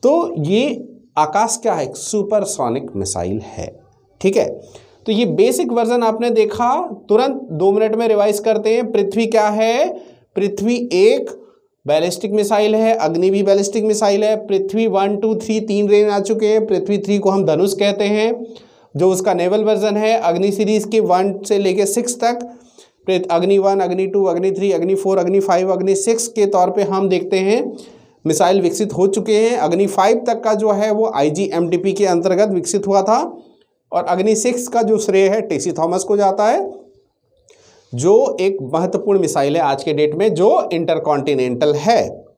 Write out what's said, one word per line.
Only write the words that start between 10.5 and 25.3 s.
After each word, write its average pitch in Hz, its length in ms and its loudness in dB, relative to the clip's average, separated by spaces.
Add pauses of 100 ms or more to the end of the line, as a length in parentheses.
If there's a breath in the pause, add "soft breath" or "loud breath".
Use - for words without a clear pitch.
एक 214 360 4 (560 loud breath)
बैलिस्टिक 170 460 0
मिसाइल 214 440 2
है, 220 200 2
अग्नि 165 340 0
भी 196 140 2
बैलिस्टिक 202 400 0
मिसाइल 214 400 0
है। 214 120 2 (120)
पृथ्वी 196 400 0
वन, 196 300 0
टू, 220 180 0
थ्री, 220 240 -2
तीन 208 300 0
रेंज 208 200 4
आ 202 100 0
चुके 208 280 -2
हैं। 220 200 2
पृथ्वी 202 300 -2
थ्री 202 220 -2
को 196 100 2
हम 196 160 0
धनुष 170 280 0
कहते 202 300 0
हैं, 214 420 -2 (500 loud breath)
जो 175 160 2
उसका 185 220 0
नेवल 180 300 0
वर्जन 208 340 0
है। 220 220 2
अग्नि 175 320 0
सीरीज 208 340 0
के 220 140 0
वन 185 340 2 (140)
से 208 120 0
लेके 196 260 0
सिक्स 240 340 -4
तक, 240 200 -2 (680 loud breath)
पृथ-, 185 240 -2
अग्नि 185 260 2
वन, 196 220 2
अग्नि 190 280 -2
टू, 196 180 0
अग्नि 180 260 0
थ्री, 196 200 -2
अग्नि 175 240 0
फ़ोर, 190 220 0
अग्नि 185 220 2